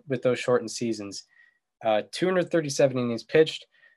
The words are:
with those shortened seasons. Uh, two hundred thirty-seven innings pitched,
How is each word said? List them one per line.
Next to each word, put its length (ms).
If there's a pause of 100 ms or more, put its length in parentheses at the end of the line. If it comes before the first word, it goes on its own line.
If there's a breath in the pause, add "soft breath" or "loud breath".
with 160
those 160
shortened 320
seasons. 520 (600 soft breath)
Uh, 160 (100)
two 140
hundred 240
thirty-seven 480
innings 260
pitched, 440 (300 soft breath)